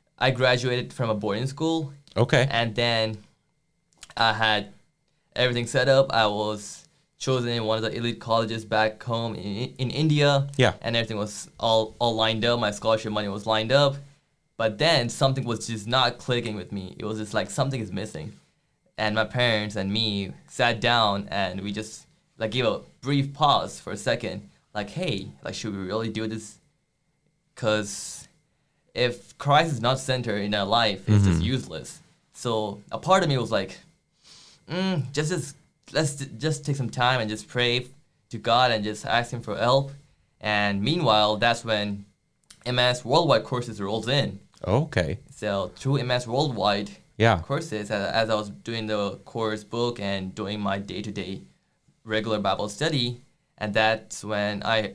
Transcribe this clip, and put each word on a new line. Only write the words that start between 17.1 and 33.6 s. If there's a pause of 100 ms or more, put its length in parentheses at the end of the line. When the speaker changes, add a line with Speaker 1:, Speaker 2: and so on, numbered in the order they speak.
Speaker 1:
just
like,
something
is
missing. (640)
And
my
parents
and
me (160)
sat
down
and
we
just, (300)
like,
gave
a (180)
brief
pause
for
a
second. (240)
Like,
"Hey, (140)
like,
should
we
really
do
this?" (960)
'Cause (640)
if
Christ
is
not
center
in
our
life,
it's
just
Speaker 2:
Mm-hmm.
Speaker 1:
useless. (340)
So (120)
a
part
of
me
was
like, (920)